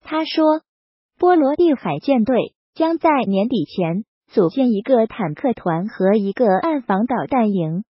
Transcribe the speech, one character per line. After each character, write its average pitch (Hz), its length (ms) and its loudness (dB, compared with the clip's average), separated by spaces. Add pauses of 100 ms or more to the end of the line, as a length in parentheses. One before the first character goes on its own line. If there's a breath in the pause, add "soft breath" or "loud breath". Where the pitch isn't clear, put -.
他 311 240 -6
说， 311 380 0 (560)
波 359 180 4
罗 285 180 2
的 330 200 2
海 160 240 -4
舰 254 260 0
队 226 300 -2 (180)
将 330 240 -2
在 330 140 0 (160)
年 196 220 0
底 208 180 -2
前 180 380 -4 (280)
组 180 160 2
建 254 240 0
一 202 80 0
个 233 260 2
坦 160 280 -6
克 247 180 -2
团 175 360 -4
和 196 260 2
一 196 180 0
个 247 140 0 (100)
岸 302 240 -2
防 202 240 -2
导 214 240 -4
弹 233 220 0
营。 175 420 -4